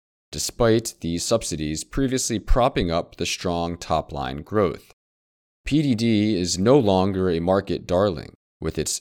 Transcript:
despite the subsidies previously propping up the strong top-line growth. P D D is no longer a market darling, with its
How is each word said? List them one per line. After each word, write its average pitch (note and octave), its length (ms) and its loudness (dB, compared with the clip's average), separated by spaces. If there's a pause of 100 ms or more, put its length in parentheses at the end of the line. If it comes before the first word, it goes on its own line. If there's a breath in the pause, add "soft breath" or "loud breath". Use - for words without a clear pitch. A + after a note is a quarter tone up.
(300)
despite A2+ 680 0
the E2+ 200 -2
subsidies D#2 640 -2
previously B2+ 520 -2
propping A#2 540 2
up - 240 -4
the F2 100 -6
strong E2+ 520 -2
top-line C#2+ 640 -4
growth. G2 500 -2 (760)
P D3+ 160 2
D C3+ 140 2
D G#2+ 420 2
is F2 220 -2
no A#2+ 180 6
longer F#2+ 520 2
a E2 100 0
market F#2 480 0
darling, F2+ 460 0 (260)
with D#2+ 180 -6
its - 240 -4